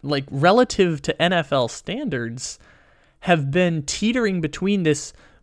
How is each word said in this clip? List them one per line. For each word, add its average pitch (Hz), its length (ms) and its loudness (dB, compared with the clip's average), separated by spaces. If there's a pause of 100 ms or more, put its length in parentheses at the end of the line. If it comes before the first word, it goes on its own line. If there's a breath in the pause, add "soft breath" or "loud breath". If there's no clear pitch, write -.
like, 139 280 -4
relative 175 720 2
to - 200 -2
N 175 100 2
F 170 200 -2
L 127 160 0
standards, 131 920 -8 (640 soft breath)
have 156 300 2
been 165 320 2
teetering 208 600 -2
between 185 400 -2
this 151 320 0 (280 soft breath)